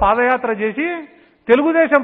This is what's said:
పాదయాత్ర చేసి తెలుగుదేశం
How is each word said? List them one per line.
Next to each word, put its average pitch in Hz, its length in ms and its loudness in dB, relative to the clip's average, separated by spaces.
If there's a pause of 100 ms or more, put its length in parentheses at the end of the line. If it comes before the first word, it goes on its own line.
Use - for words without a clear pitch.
పాదయాత్ర 247 480 0 (100)
చేసి 220 260 -4 (600)
తెలుగుదేశం 294 560 2